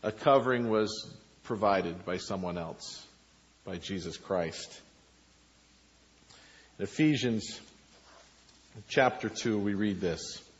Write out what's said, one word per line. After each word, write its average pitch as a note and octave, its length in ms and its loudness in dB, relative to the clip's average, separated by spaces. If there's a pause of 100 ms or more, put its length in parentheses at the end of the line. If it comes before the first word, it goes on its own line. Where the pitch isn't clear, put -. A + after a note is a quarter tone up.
a A2 80 0
covering B2 580 4
was G#2+ 420 0 (340)
provided F#2+ 600 2
by F2+ 120 -2
someone F2+ 420 -4
else, - 440 -10 (600)
by F#2 140 -8
Jesus F2 400 -6
Christ. - 640 -4 (2000)
In G#2 60 -4
Ephesians A#2+ 760 0 (1300)
chapter B2 420 2
two, G#2+ 280 -2
we G2+ 160 0
read G2 260 0
this. E2+ 440 -4 (160)